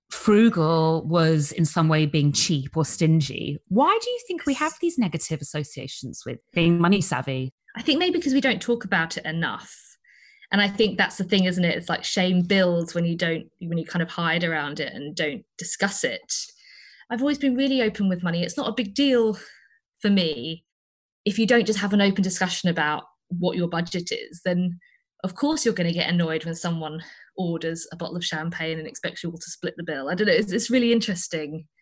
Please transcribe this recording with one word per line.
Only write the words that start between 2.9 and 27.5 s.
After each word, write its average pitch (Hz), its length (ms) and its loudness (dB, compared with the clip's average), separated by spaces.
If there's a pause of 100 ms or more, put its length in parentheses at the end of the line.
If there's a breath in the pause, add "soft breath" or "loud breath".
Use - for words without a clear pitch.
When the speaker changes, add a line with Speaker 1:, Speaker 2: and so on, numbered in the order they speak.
Speaker 1:
Why 294 340 4
do 466 80 -4
you 494 180 -2
think 349 180 -6
we 277 80 2
have 302 260 -2
these 339 180 0
negative 160 440 -2
associations - 840 -10
with 123 120 -8 (160)
being 170 260 4
money 185 220 6
savvy? 131 500 -4 (240)
Speaker 2:
I 226 60 -10
think 294 180 2
maybe 359 200 2
because 285 140 0
we 269 80 4
don't 220 200 2
talk 240 240 -2
about 165 320 -2
it - 80 -8
enough. 156 500 -6 (760 soft breath)
And 202 100 4
I 196 60 4
think 202 320 2
that's 196 180 0
the 196 60 -2
thing, 190 220 4
isn't 180 200 2
it? 170 100 2
It's - 140 -6
like - 140 -2
shame 185 400 2
builds 175 500 2
when 170 120 0
you 170 120 0
don't, 165 300 -2 (120)
when 170 200 -4
you 165 80 -4
kind 175 160 -2
of 165 80 -6
hide 170 320 -2
around 156 360 -4
it 139 140 -8
and 143 220 -12
don't 147 280 -4 (140)
discuss - 460 -4
it. 120 280 -6 (800 loud breath)
I've 240 120 -4
always 285 180 0
been 269 160 2
really 269 260 2
open 214 260 0
with 180 140 0
money. 175 220 0
It's - 120 -6
not 285 140 -4
a 220 40 -2
big 202 200 -4
deal 240 420 2 (640 loud breath)
for 208 120 2
me. 160 520 0 (600)
If 208 140 0
you 220 80 4
don't 240 180 4
just 208 140 0
have 196 120 -2
an 202 100 6
open 196 200 4
discussion 180 480 0
about 151 360 0 (240)
what 175 280 -2
your 175 100 0
budget 175 440 -4
is, - 340 -10
then 180 340 0 (440 soft breath)
of 185 100 -4
course 302 320 0
you're 226 80 2
gonna 175 180 0
get 170 160 -2
annoyed 165 380 0
when 165 80 -6
someone 165 480 -6 (340 loud breath)
orders 165 560 -4